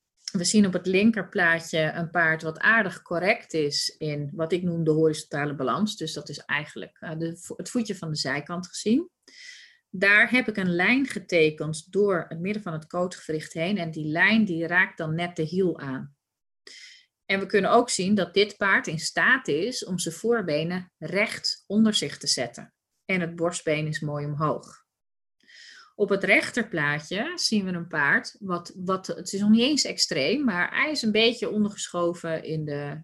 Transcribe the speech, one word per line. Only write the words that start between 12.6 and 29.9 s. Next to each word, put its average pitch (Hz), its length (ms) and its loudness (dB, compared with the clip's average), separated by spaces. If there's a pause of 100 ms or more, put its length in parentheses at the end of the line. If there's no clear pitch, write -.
van 175 100 -6
het 156 140 -8
kootgewricht 175 680 -6
heen. 180 260 0
En 165 120 -4
die 156 160 -6
lijn 190 380 4
die 165 220 -2
raakt 180 320 0
dan 156 160 -2
net 175 220 -4
de 165 60 -2
hiel 175 360 0
aan. 139 380 -10 (1160)
En 196 80 0
we 190 60 -4
kunnen 190 240 2
ook 233 200 6
zien 190 240 0
dat 180 200 0
dit 208 220 2
paard 208 300 2
in 160 120 -4
staat 226 500 2
is 175 360 -2
om 180 140 -4
zijn 165 160 -4
voorbenen 180 840 -2
recht 185 680 -4
onder 214 280 4
zich - 240 -4
te - 80 -10
zetten. - 480 -4 (300)
En 185 160 0
het 170 160 -4
borstbeen 160 500 -2
is 156 140 -4
mooi 147 260 -6
omhoog. 147 580 -4 (1080)
Op 202 140 0
het 190 160 0
rechterplaatje 190 1120 0
zien 214 300 0
we 185 80 -4
een 170 140 -6
paard, 165 520 0
wat, 180 380 -6
wat, 185 300 -4
het - 260 -8
is 196 80 -4
nog 208 100 4
niet 226 120 8
eens 277 220 2
extreem, 190 600 0